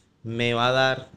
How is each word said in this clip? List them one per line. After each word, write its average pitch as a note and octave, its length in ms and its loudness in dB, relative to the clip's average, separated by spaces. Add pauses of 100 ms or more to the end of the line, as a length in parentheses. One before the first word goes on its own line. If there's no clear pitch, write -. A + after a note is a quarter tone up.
(240)
me A#2 320 -2
va A#2+ 140 2
a - 20 2
dar, C3 460 0